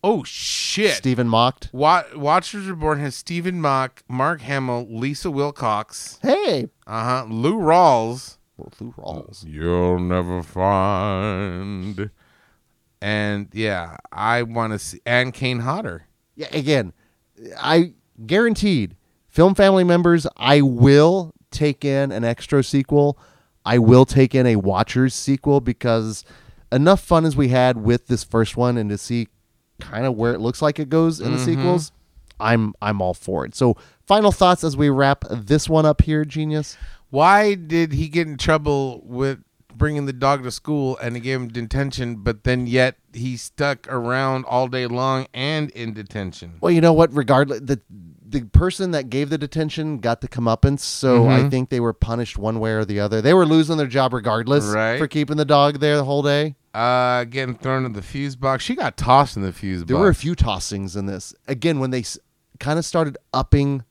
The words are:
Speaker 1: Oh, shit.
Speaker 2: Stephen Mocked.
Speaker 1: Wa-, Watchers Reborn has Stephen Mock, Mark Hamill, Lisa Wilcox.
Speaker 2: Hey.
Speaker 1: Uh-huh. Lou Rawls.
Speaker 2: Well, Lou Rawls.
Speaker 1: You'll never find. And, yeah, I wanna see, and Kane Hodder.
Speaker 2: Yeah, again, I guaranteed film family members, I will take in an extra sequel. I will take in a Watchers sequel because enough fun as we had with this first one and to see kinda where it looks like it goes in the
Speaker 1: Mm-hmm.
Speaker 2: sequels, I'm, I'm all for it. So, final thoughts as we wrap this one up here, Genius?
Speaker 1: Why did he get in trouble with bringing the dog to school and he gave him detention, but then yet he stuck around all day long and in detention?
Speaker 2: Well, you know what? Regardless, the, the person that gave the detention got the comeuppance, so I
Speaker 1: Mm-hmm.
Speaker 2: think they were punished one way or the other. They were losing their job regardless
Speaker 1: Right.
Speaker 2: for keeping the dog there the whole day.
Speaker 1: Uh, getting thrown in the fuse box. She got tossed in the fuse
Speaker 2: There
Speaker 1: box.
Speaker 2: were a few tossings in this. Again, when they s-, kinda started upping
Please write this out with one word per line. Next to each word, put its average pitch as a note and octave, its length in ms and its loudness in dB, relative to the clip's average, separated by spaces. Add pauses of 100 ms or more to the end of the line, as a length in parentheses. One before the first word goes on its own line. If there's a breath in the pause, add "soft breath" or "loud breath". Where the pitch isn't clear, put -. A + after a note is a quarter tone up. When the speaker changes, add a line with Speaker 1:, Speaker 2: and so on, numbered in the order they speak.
Speaker 1:
Oh, G3+ 220 2
shit. - 680 -4
Speaker 2:
Stephen B2 340 0
Mocked. A#2 440 2
Speaker 1:
Wa-, D#3 320 2 (100)
Watchers F3 520 -2
Reborn D#3 340 -4
has C#3+ 140 -6
Stephen F3 460 -6
Mock, C3+ 480 -2
Mark C3+ 340 -2
Hamill, B2 460 -4
Lisa C#3 420 -6
Wilcox. C3+ 920 -4
Speaker 2:
Hey. C4+ 460 0 (180)
Speaker 1:
Uh-huh. A#2+ 420 -4
Lou B2+ 300 -2
Rawls. C#3+ 760 2 (200)
Speaker 2:
Well, - 240 -20
Lou A#2 120 -14
Rawls. - 540 -16
Speaker 1:
You'll F2 520 0
never F2+ 440 -2
find. G2 1700 -4 (920)
And, G#2 520 -4
yeah, F#2+ 440 -6 (160)
I A2+ 300 -2
wanna A2+ 360 -6
see, - 260 -14
and B2 300 -2
Kane B2 260 -4
Hodder. B2+ 460 -8 (280)
Speaker 2:
Yeah, D3 180 -12
again, C3+ 400 -2 (680)
I E3 340 2 (320)
guaranteed F3+ 720 0 (320)
film F#3 260 6
family F#3+ 300 6
members, F3 420 4 (100)
I C#3+ 260 4
will C#3+ 720 4 (160)
take D3 340 -4
in C#3 260 0
an G#2 140 -4
extra B2+ 400 0
sequel. C#3+ 540 2 (460 soft breath)
I A#2+ 140 4
will B2 280 10
take C3+ 280 4
in B2+ 120 2
a A2+ 100 4
Watchers G#2 580 0
sequel C#3 460 0
because A2+ 640 -2 (480 soft breath)
enough D#3+ 280 4
fun D#3+ 240 2
as D3 120 0
we C#3 120 2
had B2+ 280 2
with A#2 300 0
this B2 180 -2
first A2+ 320 -2
one B2 220 0
and G#2+ 120 -2
to G#2 60 -4
see A#2 320 -6 (520)
kinda B2 320 -4
where A#2 220 0
it F2 60 -6
looks A#2+ 220 -4
like D3+ 160 0
it D3 100 -6
goes D#3+ 320 0
in A#2+ 120 -4
the B2+ 60 0
Speaker 1:
Mm-hmm. B2+ 60 -4
Speaker 2:
sequels, E3 480 0 (480)
I'm, A2 420 0
I'm G#2 180 -2
all F2+ 140 -2
for E2 300 -6
it. - 100 -12
So, B2 220 2 (280 soft breath)
final G#3 280 4
thoughts F3+ 320 4
as C#3+ 120 -2
we D3 140 2
wrap C#3 400 2
this A#2+ 380 0
one D#3 180 4
up D3+ 160 4
here, D3+ 220 2
Genius? D3+ 520 -6 (340 soft breath)
Speaker 1:
Why G3+ 440 4
did E3 380 0
he D3 160 -2
get E3 180 -2
in D3 100 -10
trouble C#3+ 680 -2
with B2+ 380 -6 (320)
bringing D3 320 0
the C3+ 60 -6
dog C3+ 300 0
to B2 80 -8
school C#3 480 -4
and A#2+ 160 -6
he B2 60 -8
gave C3 200 -4
him A#2+ 80 -8
detention, A#2+ 680 -4
but G#2+ 280 -6
then B2+ 220 0
yet B2+ 300 2 (160)
he A#2+ 240 -8
stuck C#3+ 560 -6
around C3 540 -2
all B2+ 220 -2
day B2+ 180 -4
long C3 460 -2
and D3+ 380 -4
in A2+ 240 -12
detention? F#2+ 680 -12
Speaker 2:
Well, F3 120 0
you E3 80 4
know E3 120 8
what? D#3 220 4
Regardless, C3+ 460 0
the, C3+ 200 -4 (480)
the B2+ 180 -6
person F#3 440 2
that C#3 180 -4
gave C#3 220 -4
the D#3 80 -2
detention D#3 600 -6
got A#2 220 -2
the C3 80 -10
comeuppance, A#2+ 520 0
so B2 480 2
I C3 120 4
Speaker 1:
Mm-hmm. C#3 80 2
Speaker 2:
think C3 220 -2
they B2 100 -2
were A#2 120 0
punished A#2 460 -4
one A2 220 -4
way A2 120 -2
or A2 120 0
the G2+ 160 -4
other. G#2 220 -2
They D3 120 6
were F3+ 120 6
losing D#3+ 300 2
their D3 100 -2
job C3 260 0
regardless A#2 540 0
Speaker 1:
Right. A2 320 -2
Speaker 2:
for D#3 80 -2
keeping D3+ 300 -4
the D3+ 80 0
dog C#3+ 360 2
there D3 160 2
the C#3+ 80 0
whole C#3+ 180 0
day. C#3+ 340 0 (180)
Speaker 1:
Uh, B2 500 0
getting B2+ 320 -6
thrown C3 300 -4
in A#2 80 -8
the G2 80 -10
fuse C#3 340 -10
box. C3 280 -2
She B3 100 -4
got - 240 -4
tossed C3 380 4
in G2+ 60 -4
the F#2 100 -4
fuse F#2 320 -8
Speaker 2:
There F2+ 120 -2
Speaker 1:
box. F#3 60 2
Speaker 2:
were G3+ 80 6
a - 40 2
few E3 200 -4
tossings G2 600 -4
in G2 100 -6
this. G2 280 -12 (140)
Again, C#3 300 -2
when C3 120 -2
they B2+ 100 -4
s-, - 180 -12 (400)
kinda D#3 240 -4
started D#3 340 -4 (160)
upping C#3 580 2